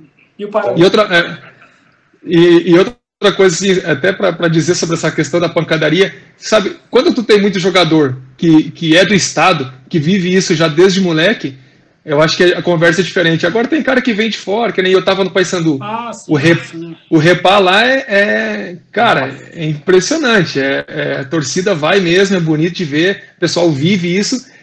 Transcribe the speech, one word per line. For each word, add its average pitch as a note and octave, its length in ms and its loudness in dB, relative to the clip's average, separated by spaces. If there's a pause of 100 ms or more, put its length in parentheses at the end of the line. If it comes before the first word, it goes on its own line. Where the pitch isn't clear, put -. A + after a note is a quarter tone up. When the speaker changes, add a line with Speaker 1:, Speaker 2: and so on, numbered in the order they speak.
(380)
Speaker 1:
E G3+ 80 -12
o G#3 40 -10
Paraná? G#3 280 -2
Speaker 2:
E E3 60 4
outra, G#3 200 4
é, E3+ 340 -2 (880)
e, E3+ 460 4
e E3+ 60 6
outra - 580 -2
coisa, F#3 200 2
assim, F#3 240 0 (100)
até C#3 220 -2
pra, F#3+ 220 -2
pra E3+ 140 -2
dizer E3 280 0
sobre E3 200 -4
essa D#3 160 -4
questão E3+ 280 -4
da E3 100 0
pancadaria, E3 640 0 (240)
sabe, - 380 -2 (140)
quando C4 240 2
tu A#3+ 100 -2
tem G#3 160 4
muito G3 200 0
jogador D#3+ 580 2 (200)
que, D#3+ 340 4
que D#3+ 260 0
é F#3+ 80 4
do G#3 80 0
estado, D#3+ 580 0 (180)
que E3+ 100 -2
vive F3+ 360 0
isso F#3+ 200 0
já E3 120 2
desde F3 340 2
moleque, E3+ 560 -2 (460)
eu D#3 160 0
acho - 160 2
que F#3 100 2
a F3 180 2
conversa E3+ 380 2
é - 20 -2
diferente. E3 420 -2
Agora A3+ 220 0
tem D4+ 160 -2
cara C4 180 0
que A#3+ 100 0
vem G#3+ 160 -2
de G#3 120 -6
fora, G#3 320 -4
que F#3 100 -2
nem F#3 100 0
eu F#3 140 2
tava F#3+ 180 0
no F3+ 60 -2
Paysandu. E3+ 540 -2
Speaker 1:
Ah, A#3 280 -8
sim, - 220 -14
Speaker 2:
O - 20 4
Rep-, D#3 300 2
Speaker 1:
sim. E3 320 -14 (140)
Speaker 2:
o D#3+ 80 4
Repá F3+ 400 2
lá G3 260 2
é, C4 220 -2
é, G#3 680 -4 (140)
cara, E3+ 360 0
Speaker 1:
Nossa. C3 160 -14 (100)
Speaker 2:
é E3 120 -8
impressionante. F#3 920 0
É, C#3 280 -2
é, D3 320 -6
a C3+ 60 -8
torcida F3 500 -4
vai D#3+ 240 -2
mesmo, F#3+ 360 0
é F3+ 40 0
bonito D#3+ 340 -2
de F3+ 120 -6
ver, D#3+ 380 -2 (140)
o - 40 -20
pessoal E3+ 300 0
vive F3 460 -2
isso. A3 300 -4 (160)